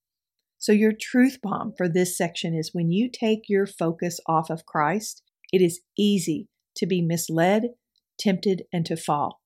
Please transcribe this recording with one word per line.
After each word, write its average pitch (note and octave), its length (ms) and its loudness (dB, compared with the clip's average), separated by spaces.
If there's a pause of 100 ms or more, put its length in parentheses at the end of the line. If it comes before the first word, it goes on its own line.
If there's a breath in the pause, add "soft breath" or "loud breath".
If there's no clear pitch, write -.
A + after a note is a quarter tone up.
(600)
So - 120 0
your G#3+ 260 4
truth C4 440 2
bomb - 340 -6
for F3+ 140 -2
this F3+ 280 0
section E3+ 360 -4
is D#3 180 -4
when E3+ 200 0
you A3 200 0
take A3 380 -2
your G3+ 160 2
focus E3+ 640 -4
off E3 220 0
of E3 160 -6
Christ, E3 580 -2 (280)
it F#3 100 4
is E3+ 200 2 (160)
easy G3 500 0 (300)
to G#3 80 -2
be F3 160 0
misled, E3+ 680 0 (500)
tempted, F#3+ 520 0
and E3 140 -2
to E3 100 -4
fall. D3 500 -2